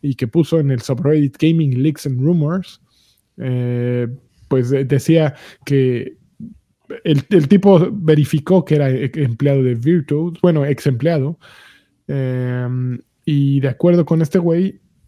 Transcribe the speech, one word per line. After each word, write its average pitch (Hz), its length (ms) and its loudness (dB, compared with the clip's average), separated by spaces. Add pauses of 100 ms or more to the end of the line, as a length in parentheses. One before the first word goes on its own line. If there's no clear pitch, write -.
y 139 140 -4
que 123 140 -4
puso 165 320 0
en 143 100 0
el 127 100 -2
subreddit 143 600 0
Gaming 156 420 0
Leaks 151 240 -2
and 127 140 -4
Rumors, 165 600 -2 (580)
eh, 123 680 -4 (400)
pues, 127 220 0
de-, 139 140 0
decía 147 500 2 (300)
que 127 540 -2 (840)
el, 147 260 2
el 170 180 4
tipo 190 440 6
verificó 156 720 2
que 156 100 0
era 143 160 2
e-, 131 240 -2
empleado 139 480 0
de 123 140 0
Virtuos, 156 680 -2
bueno, 160 240 2
ex 143 220 -2
empleado, 143 500 -2 (680)
em, 127 920 -4 (260)
y 139 360 0
de 135 80 0
acuerdo 175 360 2
con 165 180 0
este 160 180 0
güey, 170 400 -2 (280)